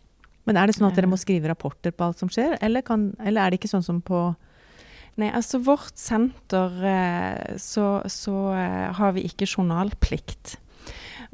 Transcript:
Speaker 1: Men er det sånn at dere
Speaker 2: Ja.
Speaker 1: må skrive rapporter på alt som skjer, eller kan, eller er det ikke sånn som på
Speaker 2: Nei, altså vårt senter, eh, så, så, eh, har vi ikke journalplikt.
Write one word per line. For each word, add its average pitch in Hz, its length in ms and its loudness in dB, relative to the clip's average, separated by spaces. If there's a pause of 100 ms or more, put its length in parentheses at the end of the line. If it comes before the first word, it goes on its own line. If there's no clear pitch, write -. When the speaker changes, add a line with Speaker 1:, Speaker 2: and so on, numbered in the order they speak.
(460)
Speaker 1:
Men 214 100 4
er 185 120 6
det 214 80 2
sånn 202 120 4
at 185 60 2
dere 185 120 4
Speaker 2:
Ja. 185 40 4
Speaker 1:
må 185 80 2
skrive 170 300 0
rapporter 165 440 -4
på - 140 -6
alt 170 120 -2
som 185 120 -4
skjer, 285 320 0
eller 226 180 2
kan, 214 400 0
eller 214 220 2
er 190 80 4
det 180 100 0
ikke 214 160 -6
sånn 180 80 2
som 175 160 0
på 175 340 0 (840)
Speaker 2:
Nei, 214 120 0
altså 240 320 -2
vårt 277 360 0
senter, 214 760 0 (100)
eh, 185 760 0
så, 202 480 0
så, 196 500 -2
eh, 185 380 -2
har 196 180 2
vi 190 120 -2
ikke - 220 -4
journalplikt. - 1080 -2 (760)